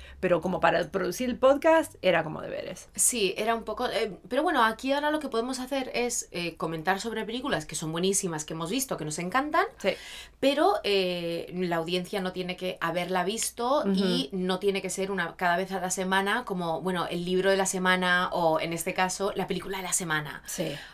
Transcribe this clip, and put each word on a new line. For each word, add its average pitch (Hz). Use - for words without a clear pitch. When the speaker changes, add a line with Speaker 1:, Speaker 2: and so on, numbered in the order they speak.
Speaker 1:
Pero 175
como 170
para 170
producir 185
el 220
podcast, 294
era 170
como 156
deberes. -
Speaker 2:
Sí, 208
era 220
un 226
poco, 220
eh, 190
pero 262
bueno, 311
aquí 220
ahora 294
lo 302
que 285
podemos 262
hacer 254
es, 240
eh, 175
comentar 170
sobre 220
películas 214
que 156
son 156
buenísimas, 175
que 165
hemos 160
visto, 240
que 156
nos 151
encantan, 302
Speaker 1:
Sí. -
Speaker 2:
pero, 294
eh, 180
la 175
audiencia 180
no 185
tiene 180
que 185
haberla 175
visto 233
Speaker 1:
Ujú. 196
Speaker 2:
y 202
no 185
tiene 196
que 185
ser 190
una, 180
cada 175
vez 185
a 185
la 180
semana 196
como, 175
bueno, 175
el 175
libro 185
de 190
la 190
semana 185
o, 160
en 165
este 170
caso, 185
la 185
película 185
de 190
la 175
semana. 151
Speaker 1:
Sí. 160